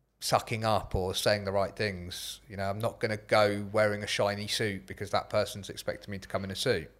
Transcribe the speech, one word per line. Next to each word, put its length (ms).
sucking 460
up 320
or 180
saying 300
the 80
right 240
things. 720
You 80
know, 80
I'm 160
not 180
gonna 200
go 520
wearing 320
a 60
shiny 400
suit 400
because 220
that 200
person's 400
expecting 400
me 80
to 80
come 160
in 80
a 60
suit. 440